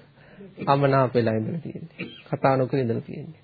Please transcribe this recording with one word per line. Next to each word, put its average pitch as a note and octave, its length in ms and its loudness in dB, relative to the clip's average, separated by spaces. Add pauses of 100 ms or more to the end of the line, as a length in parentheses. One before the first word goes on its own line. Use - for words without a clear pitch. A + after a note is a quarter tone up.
(640)
අමනාප C3+ 480 4
වෙලා A2+ 220 2
ඉඳලා A2+ 260 -4
තියෙන්නේ. - 460 -12 (180)
කතා C#3 300 2
නොකර C3 240 0
ඉඳලා A#2+ 220 -2
තියෙන්නේ. - 440 -14